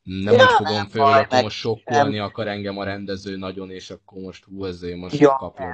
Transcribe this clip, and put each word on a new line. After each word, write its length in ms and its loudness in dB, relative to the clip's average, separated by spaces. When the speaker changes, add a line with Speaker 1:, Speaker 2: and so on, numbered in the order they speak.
Speaker 1:
nem 260 2
Speaker 2:
Ja, 80 8
Speaker 1:
úgy 80 8
fogom 240 2
Speaker 2:
nem 140 -2
Speaker 1:
föl, 140 -2
hogy 80 6
Speaker 2:
baj, 100 6
Speaker 1:
akkor 140 -2
Speaker 2:
meg 80 6
Speaker 1:
most 140 -6
sokkolni 600 0
Speaker 2:
nem. 80 -2
Speaker 1:
akar 220 -6
engem 320 -4
a 60 -4
rendező 520 -6
nagyon, 340 -8
és 200 -12
akkor 320 -14
most 220 -14
hú, 200 -10
ezért 320 -6
most 220 -6
Speaker 2:
Ja, 200 6
Speaker 1:
kapja 360 -10